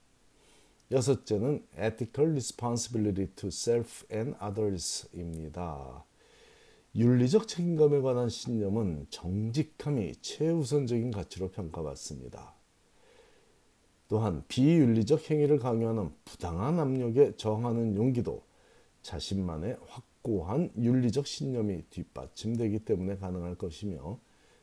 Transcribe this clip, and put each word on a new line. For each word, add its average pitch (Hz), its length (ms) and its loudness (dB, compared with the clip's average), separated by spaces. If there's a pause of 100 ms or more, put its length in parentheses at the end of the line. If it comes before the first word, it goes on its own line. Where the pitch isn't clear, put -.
(920)
여섯째는 127 720 2 (100)
ethical 113 540 0
responsibility 113 1080 -2
to 101 120 -6
self - 600 -2
and 113 320 -4
others입니다. 85 1600 -6 (880)
윤리적 123 520 6
책임감에 156 540 4
관한 123 300 2
신념은 101 800 -2
정직함이 110 1120 -4
최우선적인 139 880 0
가치로 92 400 -6
평가받습니다. 71 1040 -10 (1500)
또한 107 400 0
비윤리적 131 800 4
행위를 147 300 4
강요하는 113 500 0 (140)
부당한 101 560 -2
압력에 131 560 4
저항하는 113 580 0
용기도 113 480 0 (600)
자신만의 87 840 -4
확고한 110 920 -4
윤리적 123 520 2
신념이 107 640 -4
뒷받침되기 104 880 -4
때문에 98 380 -2
가능할 90 360 -6
것이며, 87 640 -8 (440)